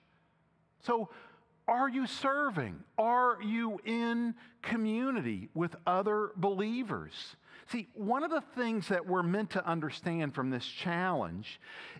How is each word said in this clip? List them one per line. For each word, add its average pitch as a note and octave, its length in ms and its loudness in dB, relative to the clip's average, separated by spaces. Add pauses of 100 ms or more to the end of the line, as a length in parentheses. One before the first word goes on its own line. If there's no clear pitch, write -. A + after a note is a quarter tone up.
(800)
So, A#3 300 0 (580)
are B3 200 6
you C4 160 0
serving? A#3 760 0 (160)
Are A#3+ 420 4
you A3 440 0
in A#3 500 0 (260)
community A3 960 0
with E3 220 -2 (100)
other G3+ 480 2
believers? G3 1000 -2 (320)
See, - 260 -6
one A#3 300 0
of D4+ 80 -2
the D#4 80 2
things A3+ 480 -2
that F3 180 2
we're F#3 160 4
meant F#3 280 2
to F#3+ 140 -2
understand E3 680 -2
from C3 160 0
this B2 160 -2
challenge E3 960 -2 (400)